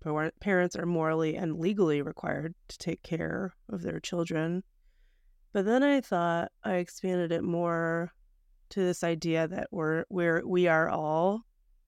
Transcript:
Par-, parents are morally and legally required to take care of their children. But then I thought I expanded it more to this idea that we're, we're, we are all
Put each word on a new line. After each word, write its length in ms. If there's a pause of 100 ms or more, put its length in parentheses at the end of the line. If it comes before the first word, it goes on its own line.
Par-, 400
parents 340
are 120
morally 500
and 220
legally 420
required 540 (140)
to 100
take 240
care 500 (160)
of 140
their 180
children. 640 (920)
But 140
then 160
I 180
thought 500 (120)
I 140
expanded 540
it 140
more 680 (600)
to 100
this 240
idea 440
that 220
we're, 380
we're, 380
we 200
are 220
all 540 (460)